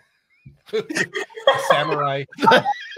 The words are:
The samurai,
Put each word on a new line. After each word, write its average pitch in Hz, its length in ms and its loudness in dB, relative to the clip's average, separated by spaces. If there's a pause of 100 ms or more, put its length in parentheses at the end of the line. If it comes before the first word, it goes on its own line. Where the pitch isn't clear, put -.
(720)
The - 960 -2
samurai, 143 540 0 (760)